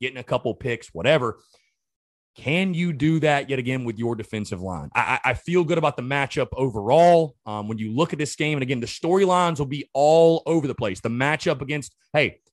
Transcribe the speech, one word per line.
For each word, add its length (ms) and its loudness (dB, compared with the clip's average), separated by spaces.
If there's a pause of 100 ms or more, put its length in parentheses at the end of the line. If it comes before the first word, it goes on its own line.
getting 180 -8
a 60 -14
couple 300 -4
picks, 400 -8
whatever. 440 0 (1000)
Can 380 -2
you 180 -2
do 280 2
that 280 2
yet 120 -2
again 240 -2
with 120 -4
your 200 -2
defensive 440 -8
line? 320 -8
I, 320 0
I, 60 2
I 40 0
feel 280 0
good 160 0
about 180 0
the 60 -8
matchup 500 -4
overall. 840 4 (100)
Um, 220 -6
when 100 -6
you 140 -6
look 200 0
at 60 -10
this 160 -4
game, 200 -2
and 80 -2
again, 180 -4
the 80 -6
storylines 720 2
will 60 0
be 260 -8
all 520 6
over 220 2
the 80 -2
place. 260 -4
The 100 -4
matchup 520 -2
against, 320 -8 (180)
hey, 280 0 (120)